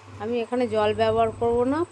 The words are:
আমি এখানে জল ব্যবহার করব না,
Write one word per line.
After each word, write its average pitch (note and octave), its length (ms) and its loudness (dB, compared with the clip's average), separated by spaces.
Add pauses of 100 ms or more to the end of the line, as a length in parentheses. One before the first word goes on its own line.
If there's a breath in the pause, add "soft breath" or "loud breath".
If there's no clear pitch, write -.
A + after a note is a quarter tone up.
(200)
আমি A#3 200 -2
এখানে B3 280 -2
জল G#3+ 260 2
ব্যবহার A3 360 2
করব A#3 340 0
না, D4 280 0